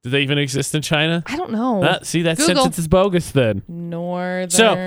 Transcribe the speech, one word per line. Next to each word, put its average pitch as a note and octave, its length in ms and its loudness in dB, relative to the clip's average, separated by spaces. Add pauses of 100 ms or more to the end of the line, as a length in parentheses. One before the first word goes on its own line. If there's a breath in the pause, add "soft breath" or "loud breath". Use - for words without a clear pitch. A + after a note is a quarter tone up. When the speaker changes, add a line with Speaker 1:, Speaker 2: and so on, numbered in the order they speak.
Speaker 1:
Do A#2+ 80 -8
they C#3 120 2
even C#3+ 160 2
exist C#3 360 -2
in D#3 80 0
China? D#3+ 440 0
Speaker 2:
I C4+ 100 -6
don't F4 140 -6
know. A3 340 -2
Speaker 1:
Ah, F3 180 2
see, E3+ 200 -2
that E3 160 0
Speaker 2:
Google. F#3 240 2
Speaker 1:
sentence F3 160 0
is E3 100 -4
bogus F#3 440 2
then. A2 360 2
Speaker 2:
Northern. F3 800 -6
Speaker 1:
So, G#3+ 220 6 (140)